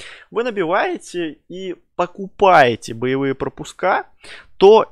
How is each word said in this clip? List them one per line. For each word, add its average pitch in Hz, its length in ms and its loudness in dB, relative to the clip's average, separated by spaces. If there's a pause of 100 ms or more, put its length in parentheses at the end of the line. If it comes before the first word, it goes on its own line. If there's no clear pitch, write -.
(320)
Вы 220 120 -4
набиваете 185 960 -6 (100)
и 185 280 -14 (200)
покупаете 175 1000 0
боевые 135 400 -4
пропуска, - 720 -6 (500)
то 208 340 6